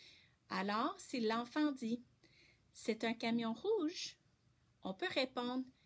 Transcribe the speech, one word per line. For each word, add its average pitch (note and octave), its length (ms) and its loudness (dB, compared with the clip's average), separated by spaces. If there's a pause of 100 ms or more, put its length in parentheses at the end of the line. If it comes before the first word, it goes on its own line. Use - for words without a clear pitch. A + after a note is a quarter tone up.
(500)
Alors, G#3+ 480 0
si - 220 -4
l'enfant A#3+ 520 2
dit, « A#3+ 300 -2 (680)
C'est - 320 -2
un A3+ 100 2
camion A#3 400 0
rouge », F#4 600 0 (680)
on F#3+ 120 -2
peut - 160 -2
répondre, « B3+ 540 0 (220)